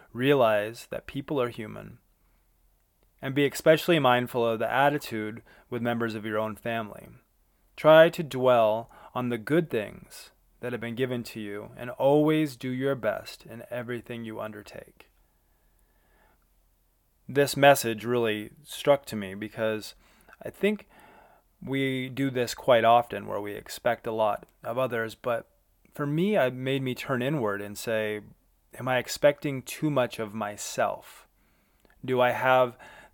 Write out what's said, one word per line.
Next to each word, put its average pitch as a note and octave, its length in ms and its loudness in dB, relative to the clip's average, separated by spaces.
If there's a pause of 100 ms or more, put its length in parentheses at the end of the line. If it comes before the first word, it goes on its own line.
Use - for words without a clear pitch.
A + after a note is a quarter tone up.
(120)
Realize A#2 800 2
that - 160 -10
people C#3 340 -6
are A#2+ 80 0
human. G#2+ 480 -12 (1300)
And C3+ 120 -8
be C#3+ 120 4
especially D#3+ 520 4
mindful B2 480 2
of A2+ 120 0
the A2+ 120 -2
attitude A#2 720 -2 (280)
with A#2+ 100 -6
members A#2 340 -2
of G#2+ 120 -10
your G#2+ 120 -4
own A2 160 -4
family. A2+ 540 -8 (680)
Try D#3+ 340 10
to E3+ 120 -8
dwell B2 680 2 (240)
on B2 140 -2
the A#2+ 100 -2
good D3+ 300 0
things - 600 -8 (300)
that A#2+ 120 -8
have A#2+ 80 -8
been A#2 140 -8
given B2 280 -4
to - 160 -12
you G#2 380 -12
and A#2+ 140 -12
always D3+ 640 2
do C3 140 -8
your C3+ 240 -2
best G#2 500 -6
in A#2 260 -16
everything A#2 540 -10
you A2 160 -10
undertake." - 720 -16 (2250)
This C3+ 260 2
message A#2+ 520 4
really A2+ 460 0 (100)
struck - 440 0
to A#2 100 -10
me G2 180 -8
because G#2+ 600 -6 (480)
I - 60 -10
think G3+ 400 -4 (760)
we C3 460 -2
do C3+ 220 -2
this B2 240 -4
quite A#2 300 6
often A2+ 420 4
where G2+ 140 -6
we G#2 120 -10
expect - 540 -4
a A#2 60 -4
lot A2 340 0 (180)
of A#2 140 -6
others, A#2 360 -4
but - 360 -6 (420)
for D3 140 -6
me, F3 300 0
it C3 180 2
made C3+ 280 -2
me B2+ 120 -4
turn B2+ 260 -4
inward A#2+ 400 -2
and G2+ 160 -12
say, G#2+ 460 -4 (560)
"Am B2 100 -6
I C3 80 0
expecting C#3+ 640 0
too - 300 -4
much B2 280 0
of G#2+ 140 -6
myself? G#2 920 -6 (760)
Do B2+ 180 0
I B2 100 6
have B2+ 480 4 (360)